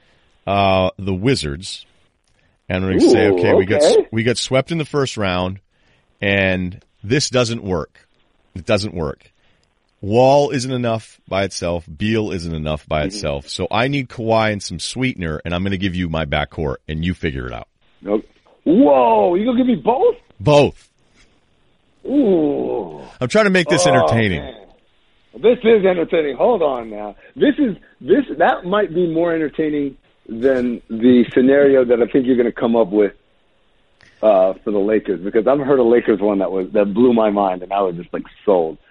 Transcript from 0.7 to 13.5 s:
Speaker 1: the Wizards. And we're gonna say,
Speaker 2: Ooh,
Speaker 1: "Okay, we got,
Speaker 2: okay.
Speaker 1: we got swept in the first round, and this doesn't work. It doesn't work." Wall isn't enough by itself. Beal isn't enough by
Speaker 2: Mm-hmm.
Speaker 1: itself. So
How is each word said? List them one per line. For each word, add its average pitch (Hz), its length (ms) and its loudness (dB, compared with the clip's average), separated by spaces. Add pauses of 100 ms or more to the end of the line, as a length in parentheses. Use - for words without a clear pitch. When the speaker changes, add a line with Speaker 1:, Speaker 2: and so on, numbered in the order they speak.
Speaker 1:
the 95 160 -4
Wizards. 92 720 -4 (840)
And 92 160 -4
we're 95 140 0
gonna 302 120 4
say, 104 160 4
Speaker 2:
Ooh, 95 120 2
Speaker 1:
"Okay, 87 160 2
we 92 120 2
got, 98 160 0
Speaker 2:
okay. 370 300 2
Speaker 1:
we 113 100 -2
got 117 160 -2
swept - 320 -2
in 165 80 -4
the 151 60 -4
first 139 320 -4
round, 92 420 -2 (640)
and 95 640 -2 (200)
this 127 260 -2
doesn't 117 360 -2
work. 87 440 -8 (460)
It 85 100 -14
doesn't 104 300 -2
work." 78 380 -8 (720)
Wall 131 480 2
isn't 131 220 -6
enough 117 560 -6
by 95 160 -2
itself. 87 500 -6
Beal 107 380 -2
isn't 85 220 -6
enough 78 340 -6
by 78 120 -2
Speaker 2:
Mm-hmm. 73 80 -2
Speaker 1:
itself. 71 400 -8
So 92 220 -8